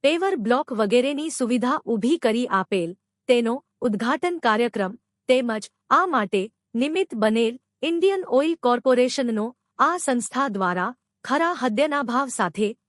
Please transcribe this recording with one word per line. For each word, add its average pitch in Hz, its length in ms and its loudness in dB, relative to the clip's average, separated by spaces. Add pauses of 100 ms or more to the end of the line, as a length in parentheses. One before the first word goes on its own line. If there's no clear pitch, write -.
પેવર 349 340 2
બ્લોક 240 340 0
વગેરેની 247 640 0
સુવિધા 247 500 0
ઊભી 233 400 0
કરી 233 240 0 (100)
આપેલ, 180 320 -2 (380)
તેનો 240 260 2 (260)
ઉદ્ઘાટન 247 640 -2
કાર્યક્રમ 220 480 0 (360)
તેમજ 240 360 0 (260)
આ 294 160 6
માટે 208 360 0 (320)
નિમિત્ત 302 480 -2
બનેલ 226 320 2 (280)
ઇન્ડિયન 339 480 0
ઓઇલ 294 300 2
કોર્પોરેશનનો 247 880 2 (400)
આ 339 120 0
સંસ્થા 254 520 -2
દ્વારા 190 420 -2 (320)
ખરા 330 260 0 (120)
હૃદયના 277 420 0
ભાવ 247 320 -2
સાથે 202 320 -2 (200)